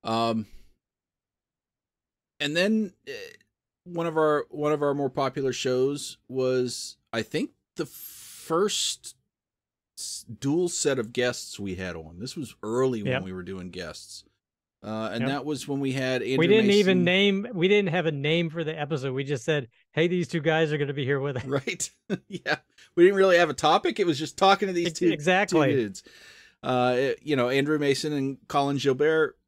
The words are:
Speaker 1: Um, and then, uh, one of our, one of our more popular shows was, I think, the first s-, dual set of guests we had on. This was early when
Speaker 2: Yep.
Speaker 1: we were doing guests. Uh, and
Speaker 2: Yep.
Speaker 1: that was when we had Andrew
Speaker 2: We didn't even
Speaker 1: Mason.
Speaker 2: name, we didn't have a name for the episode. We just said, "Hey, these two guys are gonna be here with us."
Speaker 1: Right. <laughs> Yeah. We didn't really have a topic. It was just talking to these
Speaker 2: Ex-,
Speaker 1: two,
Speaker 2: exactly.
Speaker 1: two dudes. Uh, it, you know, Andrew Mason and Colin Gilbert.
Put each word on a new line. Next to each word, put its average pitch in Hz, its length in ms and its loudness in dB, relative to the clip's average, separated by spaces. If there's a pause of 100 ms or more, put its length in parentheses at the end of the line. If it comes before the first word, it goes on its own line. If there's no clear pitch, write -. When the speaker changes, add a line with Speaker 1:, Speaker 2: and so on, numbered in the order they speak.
Speaker 1:
Um, 113 420 0 (1900)
and 147 160 -4
then, 208 380 0 (140)
uh, 139 40 -12 (720)
one 170 240 -6
of 160 100 -2
our, 151 320 2
one 147 220 -2
of 147 120 0
our 143 100 2
more 143 160 0
popular 135 420 -2
shows 131 680 -2 (100)
was, 127 720 -2 (140)
I 113 100 -2
think, 170 300 -4 (240)
the 160 100 -6
first - 1300 -4 (840)
s-, - 280 -12 (140)
dual 170 300 0
set 135 300 0
of 113 120 -6
guests 123 480 -4
we 95 160 -6
had 90 200 -8
on. 82 240 -14
This 123 160 -12
was 147 280 -10
early 120 400 0
when 127 100 -2
Speaker 2:
Yep. 127 100 -2
Speaker 1:
we 92 100 -10
were 90 100 -10
doing 92 280 -10
guests. - 540 -14 (560)
Uh, 110 300 -6
and 117 100 -4
Speaker 2:
Yep. 131 80 -2
Speaker 1:
that 139 160 -4
was 147 220 -6
when 139 140 -4
we 135 100 -2
had 131 300 -2
Andrew 127 160 -2
Speaker 2:
We 165 100 4
didn't 208 240 6
even 190 320 4
Speaker 1:
Mason. - 0 - (400)
Speaker 2:
name, 233 100 -10
we 180 140 0
didn't 196 220 4
have 160 160 0
a 160 60 0
name 156 380 -2
for 165 140 -6
the 156 160 -6
episode. 139 340 -4
We 139 120 -4
just 139 180 -4
said, 147 240 -2 (240)
"Hey, 165 160 2
these 175 220 -2
two 170 100 -2
guys 160 320 2
are 151 60 -2
gonna 143 160 -2
be 139 100 -4
here 135 160 0
with 139 160 -4
us." 123 100 -6
Speaker 1:
Right. 139 440 -4 (200)
<laughs> 190 200 -6
Yeah. 160 280 -4 (380)
We 175 80 8
didn't 196 140 8
really 190 200 6
have 170 120 4
a 143 40 -4
topic. 185 460 2
It 180 80 2
was 143 100 0
just 151 200 -8
talking 196 300 4
to 190 60 -4
these 170 140 0
Speaker 2:
Ex-, 160 120 -6
Speaker 1:
two, 175 120 4
Speaker 2:
exactly. 170 600 2
Speaker 1:
two - 40 2
dudes. 107 280 -2 (600)
Uh, 127 340 2
it, 131 260 0
you 147 120 0
know, 123 140 2
Andrew 143 280 2
Mason 143 360 2
and 135 240 -4 (100)
Colin 143 300 0
Gilbert. 143 580 2 (120)